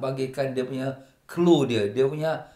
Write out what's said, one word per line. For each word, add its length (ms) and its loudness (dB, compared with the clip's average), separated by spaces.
bagikan 480 -4
dia 160 -4
punya 320 -6
clue 400 4
dia, 240 0
dia 160 0
punya 400 -2